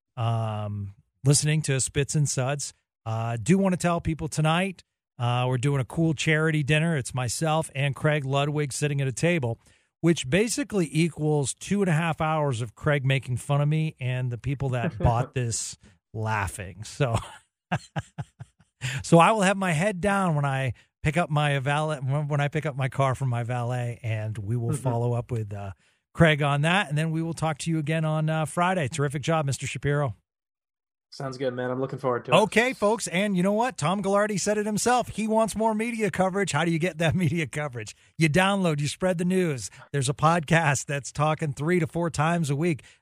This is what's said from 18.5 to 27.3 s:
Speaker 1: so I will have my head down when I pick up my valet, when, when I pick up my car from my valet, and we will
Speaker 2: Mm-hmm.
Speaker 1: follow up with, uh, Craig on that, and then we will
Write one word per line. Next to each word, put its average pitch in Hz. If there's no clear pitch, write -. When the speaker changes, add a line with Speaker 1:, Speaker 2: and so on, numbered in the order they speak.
Speaker 1:
so -
I 175
will 220
have 196
my 185
head 180
down 196
when 147
I 135
pick 156
up 170
my 147
valet, 147
when, 139
when 143
I 143
pick 156
up 131
my 135
car 135
from 135
my 120
valet, 120
and 110
we 107
will 117
Speaker 2:
Mm-hmm. 147
Speaker 1:
follow 120
up 117
with, 107
uh, 101
Craig 151
on 143
that, 180
and 147
then 160
we 160
will 165